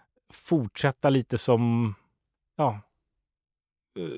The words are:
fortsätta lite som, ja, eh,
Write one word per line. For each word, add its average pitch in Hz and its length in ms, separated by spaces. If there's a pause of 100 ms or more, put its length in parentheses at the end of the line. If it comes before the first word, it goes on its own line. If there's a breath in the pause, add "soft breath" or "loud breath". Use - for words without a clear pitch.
(340 soft breath)
fortsätta - 760
lite 131 280
som, 117 580 (600)
ja, 120 220 (1200)
eh, 87 60 (120)